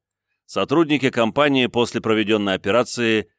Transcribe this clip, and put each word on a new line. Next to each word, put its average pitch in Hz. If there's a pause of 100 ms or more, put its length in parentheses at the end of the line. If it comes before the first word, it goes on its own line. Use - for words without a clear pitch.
(460)
Сотрудники 139
компании 127
после 117
проведенной 107
операции, 113